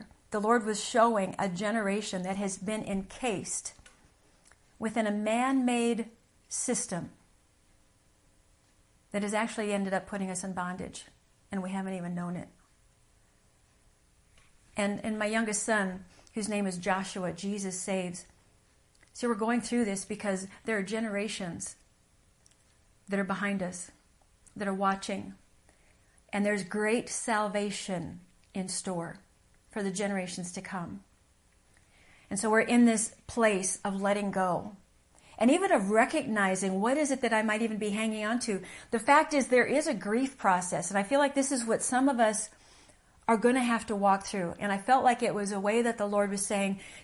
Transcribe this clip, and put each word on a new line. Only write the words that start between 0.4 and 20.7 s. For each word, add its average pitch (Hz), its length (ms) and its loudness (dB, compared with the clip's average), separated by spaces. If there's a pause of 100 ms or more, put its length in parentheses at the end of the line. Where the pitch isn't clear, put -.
was 208 180 -2
showing 220 540 2
a 202 100 0
generation 202 760 -2
that 190 140 -4
has 196 200 -4
been 214 260 -4
encased - 880 -4 (1080)
within 220 280 -2
a 208 40 0
man-made 233 960 2 (420)
system - 600 -4 (2000)
that 202 120 -2
has 202 100 -2
actually 214 380 -2
ended 196 220 0
up 185 140 -2
putting 196 220 -4
us 180 140 -6
in 190 100 -6
bondage, 180 520 -8 (460)
and 190 120 -4
we 190 60 -6
haven't 190 240 -4
even 175 220 -6
known 175 200 -6
it. - 140 -10 (2250)
And, 202 280 -2
and 214 140 -2
my 214 80 -2
youngest 214 380 0
son, 196 420 0 (280)
whose 214 160 -4
name 208 180 0
is 180 100 -4
Joshua, 185 560 -2
Jesus 190 460 -6
saves. 185 460 -4 (880)
So - 140 -4
we're 233 80 0
going 220 260 0
through 240 240 0
this 196 200 -4
because 196 420 -4 (180)
there 226 120 0